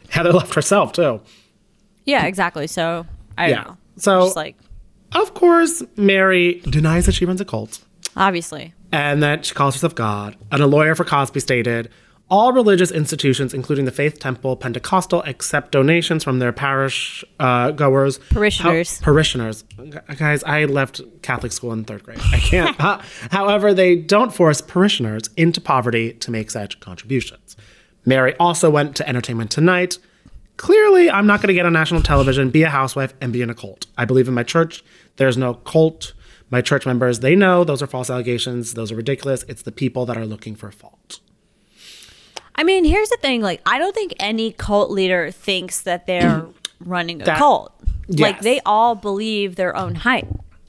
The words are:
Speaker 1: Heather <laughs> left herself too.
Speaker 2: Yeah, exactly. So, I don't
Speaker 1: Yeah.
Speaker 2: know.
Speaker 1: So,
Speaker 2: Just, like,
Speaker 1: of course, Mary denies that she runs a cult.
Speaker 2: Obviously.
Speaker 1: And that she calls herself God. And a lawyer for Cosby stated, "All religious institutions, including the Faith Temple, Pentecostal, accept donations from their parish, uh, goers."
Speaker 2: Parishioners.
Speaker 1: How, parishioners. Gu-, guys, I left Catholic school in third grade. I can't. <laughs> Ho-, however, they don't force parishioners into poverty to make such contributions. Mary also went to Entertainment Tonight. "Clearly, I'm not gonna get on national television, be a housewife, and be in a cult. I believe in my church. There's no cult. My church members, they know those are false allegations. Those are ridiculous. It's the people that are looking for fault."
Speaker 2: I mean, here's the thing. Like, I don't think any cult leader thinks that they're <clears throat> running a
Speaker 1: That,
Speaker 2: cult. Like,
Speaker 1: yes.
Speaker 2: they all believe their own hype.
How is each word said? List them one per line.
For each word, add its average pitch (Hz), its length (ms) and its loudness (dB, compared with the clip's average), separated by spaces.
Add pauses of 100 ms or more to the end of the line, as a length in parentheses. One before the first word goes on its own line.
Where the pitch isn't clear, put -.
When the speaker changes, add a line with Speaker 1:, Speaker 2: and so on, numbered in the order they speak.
Speaker 1:
Heather 170 240 2
<laughs> 175 80 6
left - 140 -6
herself 170 400 2
too. 131 260 0 (840)
Speaker 2:
Yeah, 262 180 2
exactly. 175 420 -4
So, 170 380 -4 (320)
I 170 140 0
don't 117 80 0
Speaker 1:
Yeah. 107 60 -10
Speaker 2:
know. - 120 -18 (220)
Speaker 1:
So, 190 240 4
Speaker 2:
Just, 185 140 2
like, 156 200 -10 (560)
Speaker 1:
of 403 220 -2
course, 339 480 2 (120)
Mary 190 760 2
denies 156 340 2
that 196 80 4
she 180 140 0
runs 185 160 -2
a - 20 -8
cult. 110 360 -10 (360)
Speaker 2:
Obviously. 175 560 -4 (200)
Speaker 1:
And 147 300 2
that 147 220 0
she - 100 -6
calls 139 200 0
herself 165 200 -2
God. 104 420 -6 (140)
And 143 120 0
a 147 40 6
lawyer 151 280 4
for 170 100 -2
Cosby 143 360 -2
stated, 117 500 -2 (400)
"All 220 220 4
religious 202 380 4
institutions, 139 600 -2
including 139 320 -2
the 127 60 -2
Faith 151 280 -4
Temple, 131 380 -6
Pentecostal, 165 720 -2
accept - 460 -6
donations 160 520 2
from 127 140 -2
their 123 140 0
parish, 135 680 -4 (180)
uh, 123 320 2
goers." 139 460 2 (120)
Speaker 2:
Parishioners. 175 680 0
Speaker 1:
How, - 60 -6
parishioners. 127 600 0 (120)
Gu-, 143 220 -18 (180)
guys, 147 280 -2
I 151 200 0
left 139 360 -2 (220)
Catholic 120 300 -6
school 120 200 -8
in 113 120 -6
third 107 180 -14
grade. - 180 -16 (120)
I - 60 4
can't. - 380 2
<laughs> - 40 -4
Ho-, 190 180 0 (320)
however, 202 440 2
they 180 220 4
don't 202 360 2
force 156 300 2
parishioners 117 720 0
into 165 240 2
poverty 117 540 0
to - 160 -10
make 110 200 -6
such 101 300 -10
contributions. - 760 -8 (500)
Mary 131 340 4
also 170 300 2
went 147 260 0
to - 120 -6
Entertainment 117 420 -6
Tonight. 180 480 0 (580)
"Clearly, 392 540 6
I'm 202 160 2
not 208 160 4
gonna 202 120 2
get 175 120 2
on 170 80 2
national 160 280 2
television, 135 480 2
be 156 120 4
a 160 80 2
housewife, 135 500 -2
and 123 140 -6
be 120 80 -2
in 117 80 -4
a 117 40 -8
cult. - 320 -16 (120)
I 123 80 -2
believe 127 220 4
in 131 60 0
my 120 100 0
church. 165 380 -2 (340)
There's 131 200 2
no 127 180 -2
cult. - 580 0 (380)
My 123 120 0
church - 240 0
members, 123 340 0
they 131 140 2
know 185 300 4
those 143 180 -4
are 143 40 -8
false 127 240 -8
allegations. 123 640 -6
Those 113 180 -8
are 110 40 -10
ridiculous. 131 520 -4
It's 127 140 -16
the 113 100 -12
people 127 340 -4
that 117 100 -6
are 113 100 -8
looking 107 280 -12
for 104 160 -18
fault." - 500 -20 (1400)
Speaker 2:
I 285 60 0
mean, 370 220 4
here's 392 240 4
the 480 120 0
thing. 254 200 -2
Like, 190 260 -4
I 226 120 0
don't 381 160 -2
think 415 260 -6
any 220 320 -4
cult 208 380 0
leader 185 400 0
thinks 185 520 -6
that 175 240 -6
they're 170 400 0 (180)
<clears throat> - 200 -16
running 170 380 -6
a - 20 -4
Speaker 1:
That, 156 140 0
Speaker 2:
cult. 277 340 2 (360)
Like, 190 280 2
Speaker 1:
yes. 202 80 -8
Speaker 2:
they 254 200 2
all 226 300 2
believe 202 600 -4
their 185 200 -4
own 180 200 -6
hype. 247 320 -2 (400)